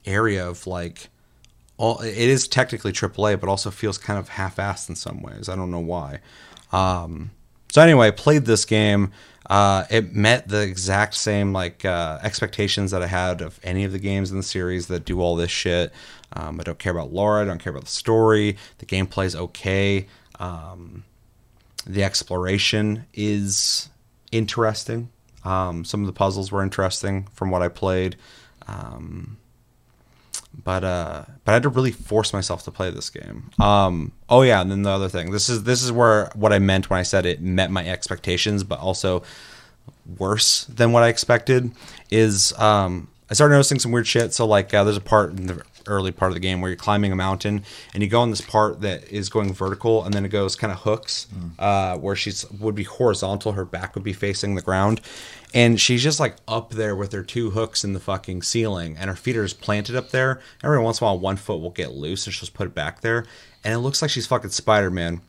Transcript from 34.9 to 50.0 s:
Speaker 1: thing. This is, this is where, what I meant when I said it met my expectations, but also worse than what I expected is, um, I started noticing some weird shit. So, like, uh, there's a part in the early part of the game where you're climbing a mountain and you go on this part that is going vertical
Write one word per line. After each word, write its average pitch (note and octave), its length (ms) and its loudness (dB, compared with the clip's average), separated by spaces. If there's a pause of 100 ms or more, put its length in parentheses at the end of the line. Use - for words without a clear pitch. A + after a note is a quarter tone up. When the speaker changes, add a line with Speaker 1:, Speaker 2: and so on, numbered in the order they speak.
Speaker 1:
thing. F2+ 220 -6
This G2+ 180 0
is, A2+ 140 -2
this B2 200 2
is B2 80 -2
where, A2+ 420 4
what G#2+ 180 4
I G2+ 80 6
meant F#2+ 300 4
when F#2 100 2
I F#2 40 0
said F2+ 220 2
it D#2 160 -2
met F#2 300 0
my F2+ 160 -4
expectations, F#2 760 -2
but F2+ 160 -6
also F#2 440 0 (920)
worse G2+ 480 0
than A#2 260 2
what A#2 120 8
I A#2 60 6
expected B2 600 2 (380)
is, G#2+ 480 4
um, G2 520 2 (200)
I A2 40 -6
started D3 220 8
noticing C3+ 240 4
some A#2 120 -2
weird A#2 160 2
shit. A#2 260 2
So, A#2 120 0
like, G2+ 280 4
uh, G2+ 100 6
there's G#2 140 2
a G2 40 -6
part G2 300 4
in F#2 160 -8
the F2 140 -8 (260)
early G2 240 0
part F#2 200 0
of - 20 -4
the F2 60 -6
game F#2 220 -2
where F#2 80 -4
you're F2+ 60 -6
climbing G#2 360 0
a F#2 40 0
mountain G2 480 -2 (300)
and G2 80 -2
you G2+ 80 0
go A#2 120 4
on A#2 100 2
this G#2 100 -6
part G#2+ 400 0
that F#2+ 300 -6
is G2+ 180 -6
going G2+ 240 0
vertical G2+ 500 0